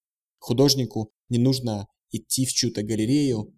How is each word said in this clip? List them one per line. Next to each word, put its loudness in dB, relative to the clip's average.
Художнику 0
не 0
нужно 0
идти -4
в -6
чью-то -2
галерею 0